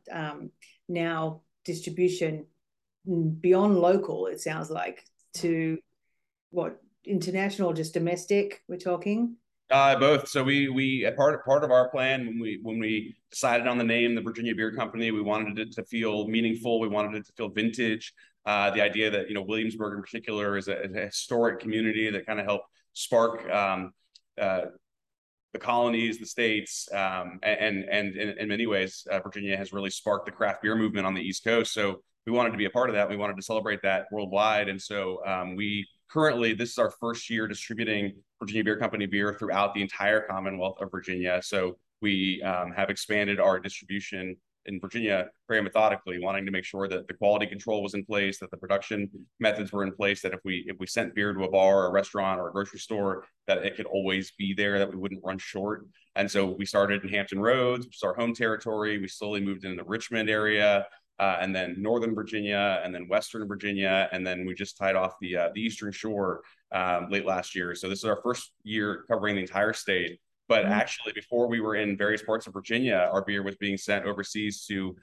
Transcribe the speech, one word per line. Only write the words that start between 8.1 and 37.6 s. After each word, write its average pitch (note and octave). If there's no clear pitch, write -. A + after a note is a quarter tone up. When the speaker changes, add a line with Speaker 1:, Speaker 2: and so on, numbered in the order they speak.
Speaker 1:
we're F3+
talking? G3+
Speaker 2:
Uh, C#3
both. C#3
So C#3
we, C#3
we, C3
a G#2+
part, C#3+
part C#3
of B2
our B2+
plan C3
when A#2
we, A2
when A2
we A2
decided A#2+
on A#2+
the A#2+
name, A#2
the A2+
Virginia A2+
Beer A2
Company, A2+
we G#2+
wanted G#2+
it A2+
to G#2
feel G#2+
meaningful. A2+
We A2
wanted G#2
it G#2
to -
feel A2
vintage. A2
Uh, G2+
the G#2
idea G#2
that, G2
you G#2
know, G2+
Williamsburg G#2+
in G2+
particular G#2
is F#2+
a, -
a F#2+
historic A#2
community A2
that G2
kinda G#2
helped G2+
spark, -
um, F#2+
uh, F#2+
the G#2+
colonies, A#2
the A2
states, G#2+
um, F#2
a-, G#2+
and, G2+
and G2+
in, G2+
in G#2+
many G#2+
ways, F#2+
uh, F#2+
Virginia G2
has G2
really G2
sparked -
the G2
craft G2+
beer A2
movement G2+
on F#2+
the F#2
East F#2
Coast. A2+
So G2
we A2+
wanted A#2+
to G2+
be G#2
a F#2+
part B2
of G#2+
that. G2+
We G#2
wanted G2+
to F#2+
celebrate G#2+
that F#2+
worldwide. G#2
And F#2+
so, F#2+
um, F#2
we G#2
currently, A#2+
this A#2
is -
our A2+
first A#2
year A2
distributing G#2